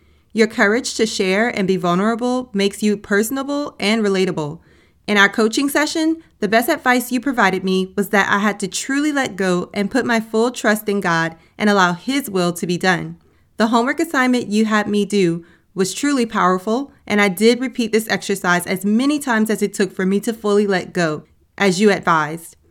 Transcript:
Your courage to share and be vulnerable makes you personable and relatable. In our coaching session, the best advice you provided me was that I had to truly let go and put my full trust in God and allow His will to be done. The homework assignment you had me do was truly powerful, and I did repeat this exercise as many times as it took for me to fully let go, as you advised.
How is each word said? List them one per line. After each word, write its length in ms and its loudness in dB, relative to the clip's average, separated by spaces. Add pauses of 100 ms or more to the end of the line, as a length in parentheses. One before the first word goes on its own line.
(320)
Your 140 2
courage 480 0
to 120 0
share 420 0
and 180 -2
be 100 2
vulnerable 760 0
makes 320 0
you 120 2
personable 840 -2
and 200 0
relatable. 600 -2 (480)
In 100 2
our 100 6
coaching 400 0
session, 540 0 (160)
the 80 -2
best 220 2
advice 420 0
you 100 -2
provided 440 0
me 320 0
was 140 -2
that 200 2
I 80 2
had 220 0
to 80 -4
truly 420 -2
let 240 -2
go 400 -2
and 160 -2
put 160 0
my 140 0
full 320 0
trust 360 -2
in 120 0
God 360 0 (220)
and 100 0
allow 240 4
His 380 -4
will 220 0
to 140 -6
be 120 -2
done. 400 -2 (380)
The 100 2
homework 320 0
assignment 480 0
you 200 2
had 200 0
me 180 0
do 400 0 (300)
was 180 -2
truly 340 0
powerful, 640 -2 (160)
and 120 0
I 80 4
did 320 4
repeat 300 -4
this 180 0
exercise 600 -2
as 160 -2
many 340 2
times 320 0
as 120 -2
it 120 -2
took 160 0
for 160 -4
me 140 2
to 120 -4
fully 360 0
let 240 -2
go, 320 -2 (340)
as 220 0
you 100 6
advised. 640 -2 (140)